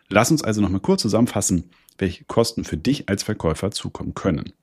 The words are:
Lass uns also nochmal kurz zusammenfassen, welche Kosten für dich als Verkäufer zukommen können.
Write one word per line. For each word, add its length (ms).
Lass 220
uns 120
also 180
nochmal 200
kurz 200
zusammenfassen, 680
welche 280
Kosten 380
für 140
dich 320
als 140
Verkäufer 480
zukommen 420
können. 500